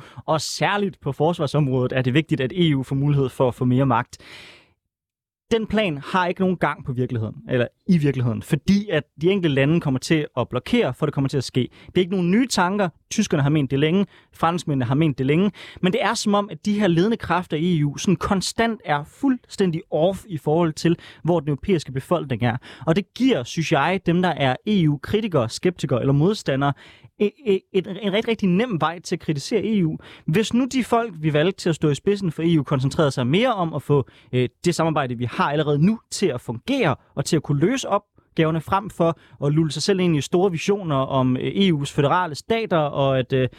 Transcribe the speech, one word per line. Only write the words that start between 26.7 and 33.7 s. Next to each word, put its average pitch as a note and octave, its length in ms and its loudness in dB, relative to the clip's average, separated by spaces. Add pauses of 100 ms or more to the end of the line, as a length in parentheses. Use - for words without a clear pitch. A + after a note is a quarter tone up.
e-, G#3 40 4 (220)
e-, F#3+ 260 0
et, A3 140 -2 (140)
en G3 120 -2
rigtig, A3+ 140 0
rigtig G#3+ 220 0
nem F#3 320 0
vej E3 180 -2
til - 160 -6
at - 40 -6
kritisere G3 580 -2
E F3+ 80 2
U. D#3+ 120 -4 (280)
Hvis F#3+ 280 0
nu B3 200 2
de C4 100 0
folk, A#3 360 0
vi D3+ 140 0
valgte D#3+ 280 0
til F3+ 80 -2
at D#3+ 60 0
stå D#3 140 0
i C#3 60 0
spidsen G3 360 -2
for D#3+ 120 -6
E E3+ 160 4
U, C3+ 40 0
koncentrerede C#3 480 0
sig B2 160 -2
mere A3+ 260 2
om E3+ 200 -2